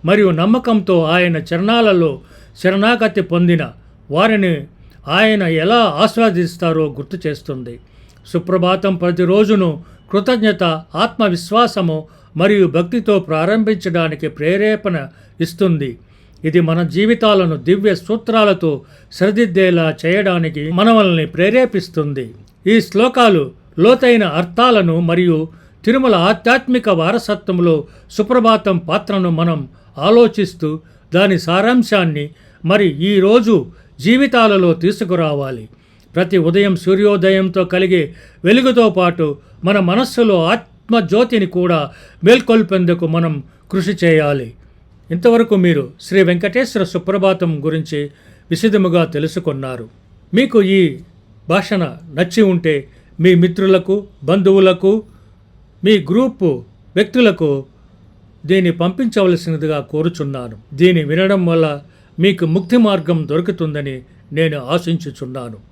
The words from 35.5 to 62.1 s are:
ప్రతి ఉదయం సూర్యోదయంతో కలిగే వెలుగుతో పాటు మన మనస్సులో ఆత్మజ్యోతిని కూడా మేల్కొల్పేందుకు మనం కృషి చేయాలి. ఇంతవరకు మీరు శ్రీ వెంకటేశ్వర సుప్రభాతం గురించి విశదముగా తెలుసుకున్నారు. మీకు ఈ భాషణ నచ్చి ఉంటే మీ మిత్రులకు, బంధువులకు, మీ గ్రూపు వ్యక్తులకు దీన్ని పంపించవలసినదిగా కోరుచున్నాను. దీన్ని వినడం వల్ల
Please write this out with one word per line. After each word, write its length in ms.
ప్రతి 220
ఉదయం 380
సూర్యోదయంతో 880
కలిగే 480
వెలుగుతో 440
పాటు 480
మన 140
మనస్సులో 640
ఆత్మజ్యోతిని 1000
కూడా 460
మేల్కొల్పేందుకు 840
మనం 360
కృషి 320
చేయాలి. 500
ఇంతవరకు 440
మీరు 360
శ్రీ 220
వెంకటేశ్వర 600
సుప్రభాతం 840
గురించి 460
విశదముగా 560
తెలుసుకున్నారు. 840
మీకు 300
ఈ 340
భాషణ 460
నచ్చి 300
ఉంటే 440
మీ 160
మిత్రులకు, 720
బంధువులకు, 800
మీ 140
గ్రూపు 640
వ్యక్తులకు 720
దీన్ని 260
పంపించవలసినదిగా 1080
కోరుచున్నాను. 800
దీన్ని 300
వినడం 420
వల్ల 360